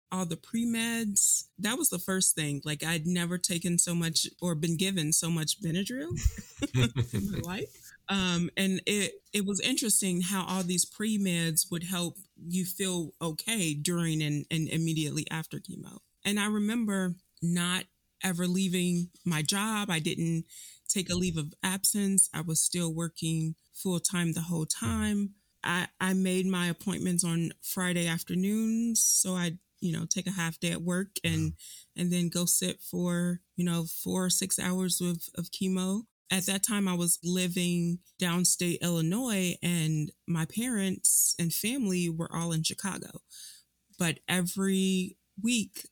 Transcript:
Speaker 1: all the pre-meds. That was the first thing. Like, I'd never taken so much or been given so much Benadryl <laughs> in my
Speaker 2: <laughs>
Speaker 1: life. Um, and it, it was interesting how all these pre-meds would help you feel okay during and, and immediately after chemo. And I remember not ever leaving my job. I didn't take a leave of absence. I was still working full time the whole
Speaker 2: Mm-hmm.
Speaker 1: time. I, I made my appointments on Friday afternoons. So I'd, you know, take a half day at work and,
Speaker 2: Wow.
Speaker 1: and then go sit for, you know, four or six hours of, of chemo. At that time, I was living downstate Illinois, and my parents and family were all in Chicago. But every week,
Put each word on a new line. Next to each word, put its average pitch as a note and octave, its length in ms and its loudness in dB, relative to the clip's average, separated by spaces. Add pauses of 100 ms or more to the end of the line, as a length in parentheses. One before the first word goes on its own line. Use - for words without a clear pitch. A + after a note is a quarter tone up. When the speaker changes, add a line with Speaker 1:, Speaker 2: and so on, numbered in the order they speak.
(120)
Speaker 1:
all F#3 140 -2
the E3+ 100 -4
pre-meds. A3+ 1080 0 (140)
That G#3+ 180 2
was E4+ 120 2
the F3 100 0
first F#3+ 360 2
thing. C#3+ 300 -2
Like, D3+ 180 -4
I'd D#3+ 240 -2
never F3 300 0
taken F3 420 0
so E3+ 160 2
much E3 320 0 (140)
or F3 140 0
been E3 200 0
given E3+ 380 0
so E3 160 2
much D#3+ 320 0
Benadryl A#3 580 -4 (300)
<laughs> - 240 -6
in B2 180 2 (400)
my F3 60 -6
Speaker 2:
<laughs> - 40 -2
Speaker 1:
life. - 520 -10 (160)
Um, F3+ 480 0
and F#3+ 280 2
it, G3 280 0 (200)
it G3+ 120 0
was G3 160 -2
interesting G#3 600 2
how F#3 240 0
all F#3 180 0
these F3 220 2
pre-meds F#3 840 0
would E3+ 120 -4
help F3 340 -4 (180)
you F3 300 -2
feel F3+ 460 -2 (100)
okay E3+ 520 -2
during D#3+ 480 0
and, D3 300 0
and D#3+ 160 0
immediately D#3 640 0
after D#3+ 280 -6
chemo. - 400 -12 (260)
And G#3 140 2
I G3+ 80 0
remember G#3 680 0 (260)
not F3 440 0 (380)
ever F3+ 240 0
leaving F3+ 600 2 (160)
my D#3 160 2
job. G#3 480 0
I E3 100 2
didn't E3 460 0 (420)
take F#3 220 0
a F3 60 -2
leave F3+ 220 2
of D3+ 160 -2 (100)
absence. G3 720 4
I D#3 80 -2
was D#3+ 200 0
still E3+ 320 0
working D#3+ 600 0 (180)
full F3+ 260 -2
time E3+ 340 0
the E3 80 -2
whole E3 240 -2
Speaker 2:
Mm-hmm. - 200 -4
Speaker 1:
time. G#3+ 440 0 (340)
I, F3 240 -2 (120)
I F#3 140 0
made F#3 340 2
my F3 200 0
appointments F3 560 0
on E3 280 0 (100)
Friday F3+ 460 0
afternoons. A3 960 0
So - 320 2
I'd, F3 240 -2 (200)
you F3 140 0
know, E3 120 -2
take F3+ 220 -4
a F#3 40 -2
half E3 280 -4
day E3+ 120 -2
at E3 100 -4
work F3+ 420 -2
and, D#3+ 300 0
Speaker 2:
Wow. - 40 -16 (380)
Speaker 1:
and F3 160 0
then F3 180 2
go F3 160 0
sit F3+ 360 0
for, F3 580 -2 (160)
you F3 100 0
know, E3+ 200 0 (180)
four F#3 220 0
or F#3 40 2
six F#3+ 300 0
hours F#3 420 0
of, F3 220 0 (120)
of F3 160 -6
chemo. F#3 500 0 (300)
At F#3 140 2
that G3 180 0
time, G3+ 240 2
I F#3 60 2
was F3 300 2
living F3 760 2 (220)
downstate F3+ 600 2
Illinois, F3+ 800 0
and D#3 500 0 (140)
my D#3+ 200 0
parents G3+ 920 2
and E3+ 160 0
family G3 560 0
were E3 240 -4
all E3+ 200 -2
in D#3 100 0
Chicago. - 560 -6 (800)
But E3+ 300 0
every F#3+ 880 2 (240)
week, A3+ 500 0